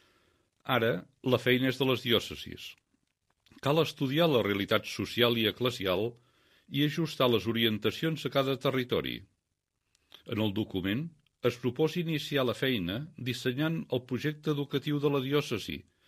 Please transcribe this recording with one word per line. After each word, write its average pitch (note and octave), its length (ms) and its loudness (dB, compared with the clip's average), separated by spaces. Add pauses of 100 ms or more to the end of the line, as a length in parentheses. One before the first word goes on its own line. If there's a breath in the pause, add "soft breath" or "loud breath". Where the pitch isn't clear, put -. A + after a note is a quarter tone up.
(640 soft breath)
Ara, A#2 380 2 (220)
la B2 180 2
feina B2+ 300 4
és - 80 -4
de C3+ 80 2
les B2 180 0
diòcesis. - 640 -2 (920)
Cal D#3 180 4
estudiar D3 480 0
la A2+ 160 4
realitat G2+ 400 2
social A#2 500 2
i A2 140 2
eclesial G#2+ 640 0 (580 soft breath)
i C#3 160 0
ajustar D3+ 460 0
les G#2 180 2
orientacions A2+ 760 0
a B2 60 -6
cada C3+ 260 0
territori. A2+ 600 -2 (1120 loud breath)
En G#2+ 140 -2
el G2+ 100 0
document G#2+ 540 -2 (340)
es B2 160 0
proposa D#3 420 0
iniciar D3 460 -2
la A2 80 0
feina A2+ 460 -2 (160)
dissenyant C3 720 -2
el B2 160 -2
projecte D3+ 480 -4
educatiu C#3+ 480 -2
de D3 80 4
la C#3 140 2
diòcesi C3+ 560 -2 (280 soft breath)